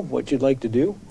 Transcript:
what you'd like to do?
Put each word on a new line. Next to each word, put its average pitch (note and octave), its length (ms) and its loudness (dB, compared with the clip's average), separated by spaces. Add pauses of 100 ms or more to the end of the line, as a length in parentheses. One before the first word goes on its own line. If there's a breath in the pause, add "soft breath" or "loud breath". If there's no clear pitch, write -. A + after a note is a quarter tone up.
what C3 320 -4
you'd C3 100 0
like C3+ 180 4
to A#2 80 -4
do? D3 300 2 (120)